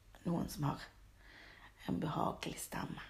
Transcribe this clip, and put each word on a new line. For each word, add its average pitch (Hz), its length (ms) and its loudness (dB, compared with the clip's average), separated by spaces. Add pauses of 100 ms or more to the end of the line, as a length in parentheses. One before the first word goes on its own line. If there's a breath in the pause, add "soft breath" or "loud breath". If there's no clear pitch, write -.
(240)
noen 170 280 4
som 143 160 4
har - 160 2 (1040 loud breath)
en 180 120 4
behagelig - 600 2
stemme. - 500 -2